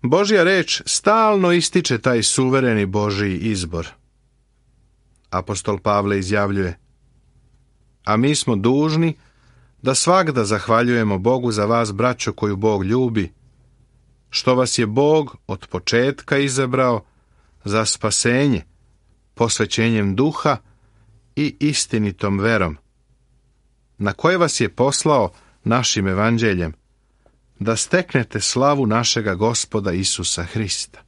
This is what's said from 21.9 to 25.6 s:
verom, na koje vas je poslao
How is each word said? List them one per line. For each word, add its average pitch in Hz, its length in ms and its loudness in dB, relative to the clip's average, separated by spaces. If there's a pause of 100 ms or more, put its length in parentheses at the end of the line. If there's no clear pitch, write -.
verom, 98 380 0 (1200)
na 101 160 -2
koje 180 240 2
vas 165 240 0
je 104 80 0
poslao 135 600 0 (320)